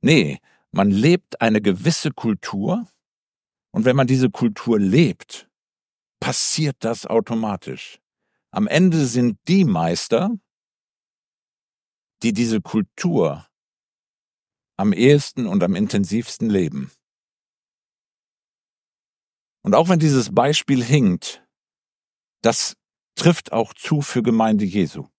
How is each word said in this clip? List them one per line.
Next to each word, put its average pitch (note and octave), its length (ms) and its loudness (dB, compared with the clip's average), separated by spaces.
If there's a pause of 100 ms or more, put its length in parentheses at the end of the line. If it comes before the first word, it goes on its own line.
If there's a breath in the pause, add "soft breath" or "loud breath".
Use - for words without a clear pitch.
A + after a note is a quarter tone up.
Nee, G#2+ 380 2 (340)
man G2+ 180 2
lebt C3 520 0
eine A2 180 2
gewisse G#2+ 500 -2
Kultur A2+ 760 -4 (840)
und A2 140 -4
wenn B2+ 120 4
man C3+ 100 2
diese B2+ 240 2
Kultur A2+ 480 -2
lebt, G2+ 680 0 (760)
passiert - 600 -2
das A2+ 260 -6
automatisch. A2 960 -8 (560)
Am G#2 120 0
Ende D#3+ 360 2
sind A#2+ 340 0 (100)
die F#3 180 4
Meister, F#2 640 0 (1900)
die A#2 100 0
diese A2 300 0
Kultur G2 840 -2 (1300)
am G2 160 2
ehesten B2+ 520 2
und F#2+ 160 0
am F2+ 120 0
intensivsten G#2 760 -4
leben. D2 420 -2 (2750)
Und G2+ 120 0
auch E3 160 4
wenn F3 80 4
dieses C3 360 2
Beispiel C3+ 480 2
hinkt, A#2 640 0 (960)
das - 380 -2 (360)
trifft - 380 0
auch A2+ 220 -2
zu - 260 -2
für B2+ 220 -4
Gemeinde A2 420 2
Jesu. F2 420 -2 (120)